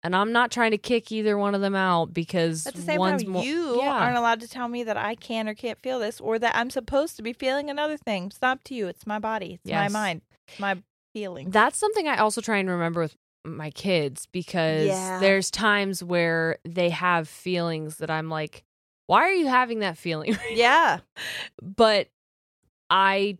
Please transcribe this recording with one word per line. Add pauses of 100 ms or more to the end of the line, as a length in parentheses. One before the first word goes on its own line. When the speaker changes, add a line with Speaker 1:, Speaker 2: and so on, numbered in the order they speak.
Speaker 1:
And
I'm
not
trying
to
kick
either
one
of
them
out
because
Speaker 2:
At
the
same
Speaker 1:
one's
Speaker 2:
time,
Speaker 1:
more,
Speaker 2:
you
Speaker 1:
yeah.
Speaker 2:
aren't
allowed
to
tell
me
that
I
can
or
can't
feel
this
or
that
I'm
supposed
to
be
feeling
another
thing.
It's
not
up
to
you.
It's
my
body.
It's
my
Speaker 1:
Yes.
Speaker 2:
mind. (240)
It's
my (340)
feelings.
Speaker 1:
That's
something
I
also
try
and
remember
with (280)
my
kids
because
Speaker 2:
Yeah.
Speaker 1:
there's
times
where
they
have
feelings
that
I'm
like, (460)
"Why
are
you
having
that
feeling?"
<laughs>
Speaker 2:
Yeah. (600)
Speaker 1:
But (840)
I